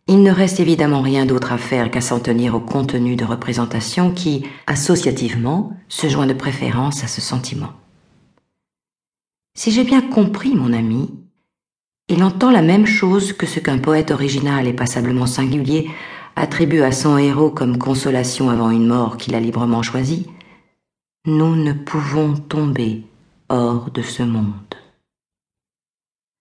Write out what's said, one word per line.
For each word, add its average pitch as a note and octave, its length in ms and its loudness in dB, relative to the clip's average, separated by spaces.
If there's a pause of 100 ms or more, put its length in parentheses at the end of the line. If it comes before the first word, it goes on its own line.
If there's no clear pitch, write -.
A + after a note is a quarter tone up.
Il G3 160 8
ne G3 80 8
reste F#3 280 2
évidemment D3+ 420 2
rien C3+ 240 2
d'autre B2+ 260 0
à A#2+ 60 -2
faire A#2+ 340 -2
qu'à - 100 -2
s'en B2 180 -2
tenir A#2+ 360 0
au A#2 40 -2
contenu B2 560 -2
de A#2 100 -2
représentation A#2+ 840 -2
qui, D3+ 340 -2 (220)
associativement, C#3 1080 0 (160)
se - 180 -4
joint C#3+ 200 0
de C3+ 60 2
préférence C3+ 680 -4
à A#2+ 40 -4
ce - 140 -8
sentiment. - 500 -6 (1900)
Si - 140 -2
j'ai A#3+ 120 2
bien C4 180 4
compris A#3+ 520 0
mon B2+ 200 2
ami, A2+ 360 0 (1000)
il F3 140 4
entend F#3+ 280 2
la A3 100 6
même F#3 240 6
chose G3 480 2
que F#3 120 -6
ce D#3+ 140 -6
qu'un C#3+ 200 0
poète D#3 320 2
original C#3 560 0
et A#2+ 60 0
passablement B2 520 -2
singulier C#3 640 -2 (460)
attribue D#3 460 0
à C3 100 4
son C#3+ 260 2
héros C#3+ 320 4
comme B2 280 0
consolation C3 720 0
avant A#2 200 2
une A2+ 160 4
mort A#2 320 0
qu'il - 160 -6
a A2+ 60 0
librement A#2 420 0
choisie. C3+ 460 -4 (960)
Nous D#3+ 300 2
ne D3+ 180 0
pouvons D3 600 -2
tomber B2 720 -2 (440)
hors A#2+ 420 0
de B2 100 -6
ce - 200 -8
monde. A2+ 320 -2 (1900)